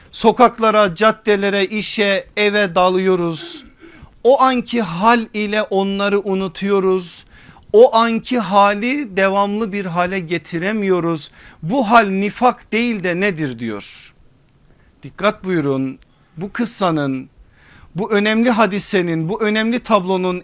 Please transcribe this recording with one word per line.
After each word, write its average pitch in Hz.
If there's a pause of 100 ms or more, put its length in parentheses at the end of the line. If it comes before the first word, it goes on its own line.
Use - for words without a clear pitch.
(120)
Sokaklara, 220
caddelere, 202
işe, 202 (100)
eve 208
dalıyoruz. 185 (600)
O 254
anki 247
hal 202 (140)
ile 214
onları 196
unutuyoruz. 190 (480)
O 226
anki 226
hali 202
devamlı 202
bir 202
hale 180
getiremiyoruz. 170 (320)
Bu 208
hal 233
nifak 202
değil 220
de 175
nedir?" 156
diyor. 110 (880)
Dikkat 196
buyurun, 139 (380)
bu 190
kıssanın, 151 (640)
bu 214
önemli 220
hadisenin, 185
bu 214
önemli 220
tablonun 185